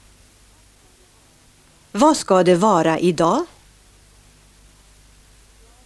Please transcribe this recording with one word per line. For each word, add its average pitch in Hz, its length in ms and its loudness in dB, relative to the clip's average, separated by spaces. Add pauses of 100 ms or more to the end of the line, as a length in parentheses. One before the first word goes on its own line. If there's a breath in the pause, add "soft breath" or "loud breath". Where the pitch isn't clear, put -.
(1900)
Vad 277 260 0
ska - 260 0
det 175 120 2
vara 165 440 0
idag? 180 460 -2 (2500)